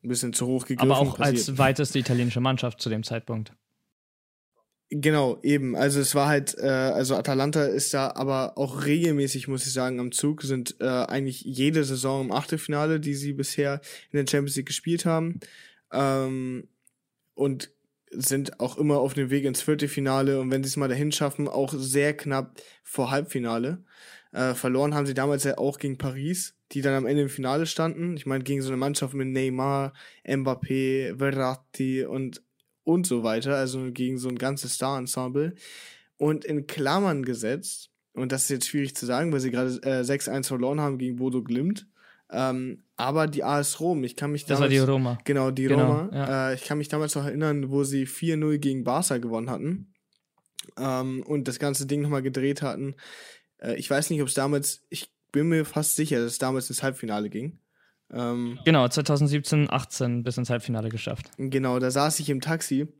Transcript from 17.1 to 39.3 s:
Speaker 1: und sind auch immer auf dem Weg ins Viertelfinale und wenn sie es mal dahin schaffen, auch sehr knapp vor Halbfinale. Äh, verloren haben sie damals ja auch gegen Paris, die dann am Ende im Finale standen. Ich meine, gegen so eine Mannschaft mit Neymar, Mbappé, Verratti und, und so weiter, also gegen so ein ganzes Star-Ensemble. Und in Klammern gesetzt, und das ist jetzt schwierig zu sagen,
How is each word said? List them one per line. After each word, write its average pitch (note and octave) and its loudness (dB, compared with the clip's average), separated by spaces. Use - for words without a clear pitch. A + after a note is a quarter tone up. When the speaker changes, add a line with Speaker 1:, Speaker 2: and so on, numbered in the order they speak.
Speaker 1:
und C#3 -2
sind C3+ -2
auch B2 -2
immer D3 4
auf C3 2
dem C3+ 0
Weg C#3 2
ins C3 0
Viertelfinale C#3 2
und C3 -2
wenn C3+ 0
sie C3+ -4
es C3 -4
mal C#3+ 0
dahin D3 0
schaffen, D3 -2
auch C3+ 0
sehr C#3+ 2
knapp C3+ -4
vor B2+ -2
Halbfinale. C3+ -2
Äh, B2+ 0
verloren C3 0
haben C#3+ 2
sie C3+ -2
damals C#3 2
ja C#3 0
auch C#3 0
gegen C3+ -4
Paris, C#3 -4
die C#3 -2
dann C3+ 2
am C3+ 2
Ende C#3+ 4
im C#3 2
Finale C#3 0
standen. E3 -2
Ich C#3 -10
meine, C3+ -2
gegen C#3 -2
so C3 -4
eine C3 -2
Mannschaft C#3 -2
mit C3 -2
Neymar, C3 0
Mbappé, C3 0
Verratti C3 -2
und, C3 -6
und F3 4
so A#2+ 0
weiter, A#2 2
also C3 -2
gegen B2+ -2
so B2+ -4
ein B2 -4
ganzes C3+ -4
Star-Ensemble. C3 -2
Und D3+ 2
in D3 -2
Klammern D#3 2
gesetzt, B2 -4
und B2+ -4
das C3 0
ist - 0
jetzt C3 -2
schwierig C#3 -2
zu - -6
sagen, C#3+ 2